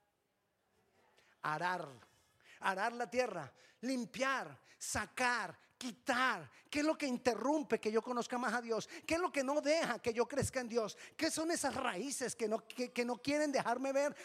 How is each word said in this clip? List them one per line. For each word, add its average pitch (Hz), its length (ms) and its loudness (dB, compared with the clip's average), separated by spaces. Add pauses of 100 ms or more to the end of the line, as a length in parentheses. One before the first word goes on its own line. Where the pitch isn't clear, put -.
(1400)
Arar. 160 480 -2 (720)
Arar 196 320 0
la 240 160 -6
tierra, 214 420 -2 (300)
limpiar, 240 800 -2 (180)
sacar, 226 800 -2 (200)
quitar. 240 720 0 (180)
¿Qué 294 100 0
es 294 60 2
lo 311 120 2
que 294 100 -2
interrumpe 240 720 2
que 220 100 -2
yo 220 120 2
conozca 247 360 -2
más 240 160 0
a 240 80 0
Dios? 226 280 -2 (180)
¿Qué 311 60 2
es 339 80 2
lo 349 100 0
que 269 140 0
no 294 160 2
deja 277 380 2
que 233 140 -2
yo 233 140 2
crezca 269 320 -2
en 247 80 -6
Dios? 220 300 -2 (180)
¿Qué 302 160 2
son 320 200 0
esas 277 220 0
raíces 240 600 -2
que 220 140 -2
no, 214 180 -2
que, 247 240 -4
que 240 140 0
no 247 160 -2
quieren 294 320 2
dejarme 254 400 2
ver 285 200 2 (120)